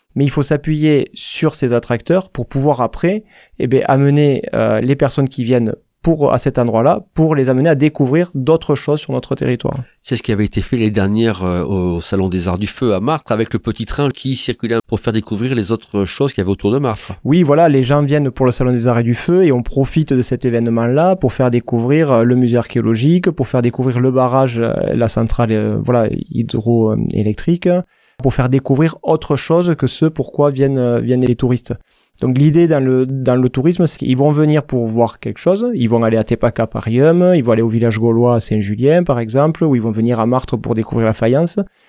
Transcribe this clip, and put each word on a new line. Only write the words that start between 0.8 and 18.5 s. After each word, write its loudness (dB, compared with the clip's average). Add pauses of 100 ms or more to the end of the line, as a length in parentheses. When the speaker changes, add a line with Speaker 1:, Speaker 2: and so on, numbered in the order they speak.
Speaker 1:
sur -4
ces -2
attracteurs -2
pour -8
pouvoir -2
après, -4 (340)
eh -2
bien, 2
amener, 2 (120)
euh, 0
les 0
personnes 0
qui -6
viennent 0 (280)
pour, 2
à 2
cet -2
endroit-là, 2 (100)
pour 2
les 0
amener 2
à 4
découvrir 0
d'autres 0
choses -2
sur -10
notre -6
territoire. -4 (280)
Speaker 2:
C'est -6
ce -4
qui -4
avait 0
été -4
fait -4
l'année 0
dernière, 0
euh, -2
au -2
Salon -2
des -4
Arts -2
du -4
Feu -2
à -2
Martres, -4
avec -2
le -2
petit -6
train -2
qui -6
circulait -4 (100)
pour -4
faire -4
découvrir -4
les -2
autres -4
choses -2
qu'il -4
y 0
avait -2
autour -2
de 0
Martres. -4 (100)
Speaker 1:
Oui, 4
voilà, 4
les 4
gens 2
viennent 0
pour 0
le 2